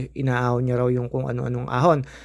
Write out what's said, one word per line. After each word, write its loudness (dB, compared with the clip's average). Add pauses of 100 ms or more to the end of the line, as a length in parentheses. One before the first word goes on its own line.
(160)
inaahon 0
niya 2
raw 2
yung -2
kung -2
ano-anong -4
ahon. 4 (240)